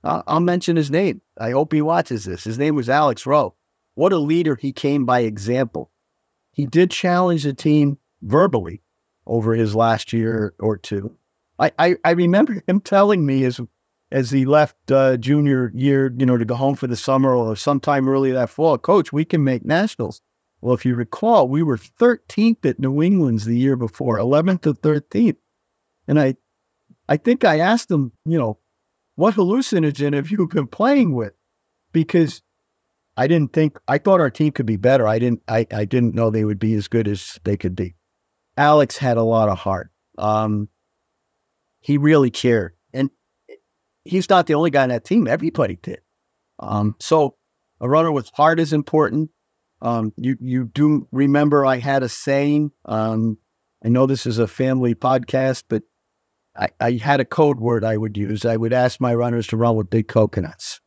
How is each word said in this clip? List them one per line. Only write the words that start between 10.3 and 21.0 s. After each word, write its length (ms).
or 180
two. 400
I, 180
I, 160
I 60
remember 560
him 140
telling 440
me 200
as, 160
as 220
he 120
left, 460
uh, 280
junior 540
year, 460
you 80
know, 100
to 80
go 120
home 180
for 140
the 80
summer 360
or 220
sometime 540
early 240
that 180
fall, 280
"Coach, 340
we 120
can 200
make 200
nationals." 560
Well, 140
if 100
you 120
recall, 520